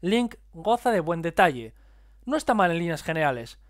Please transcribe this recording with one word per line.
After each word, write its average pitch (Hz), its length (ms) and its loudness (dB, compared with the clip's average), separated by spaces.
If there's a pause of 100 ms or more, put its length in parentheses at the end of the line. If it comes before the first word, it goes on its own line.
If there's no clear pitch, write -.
Link, 226 360 0 (160)
goza 220 400 0
de 196 80 2
buen 165 220 -4
detalle. 156 520 2 (520)
No 277 100 -2
está 285 180 0
mal 185 160 4
en 165 80 0
líneas 170 240 -4
generales. 143 560 -2 (120)